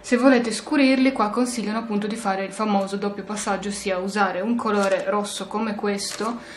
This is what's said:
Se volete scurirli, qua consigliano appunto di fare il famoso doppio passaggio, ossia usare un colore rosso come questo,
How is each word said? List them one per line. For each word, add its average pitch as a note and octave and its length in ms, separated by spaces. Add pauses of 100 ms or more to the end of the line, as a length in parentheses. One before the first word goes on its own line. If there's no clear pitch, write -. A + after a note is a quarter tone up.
Se B3 80
volete A#3+ 360
scurirli, C4 600
qua A3 160
consigliano A3 520
appunto G#3+ 260
di G#3 100
fare F#3+ 260
il F#3+ 80
famoso G3 460
doppio G3+ 280
passaggio, G3+ 440
ossia G3 300
usare F#3+ 420
un A#3 160
colore G3+ 500
rosso G3+ 400
come G#3+ 280
questo, G#3 640 (180)